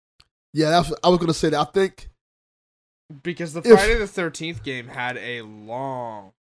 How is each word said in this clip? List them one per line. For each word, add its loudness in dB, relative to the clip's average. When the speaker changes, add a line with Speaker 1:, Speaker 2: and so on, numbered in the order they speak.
Speaker 1:
Yeah, 2
that's 2
what -6
I 6
was 6
gonna 0
say 0
that. 0
I -2
think -2
Speaker 2:
Because -8
the -6
Speaker 1:
if -4
Speaker 2:
Friday 8
the -4
thirteenth -8
game -8
had -6
a -10
long -10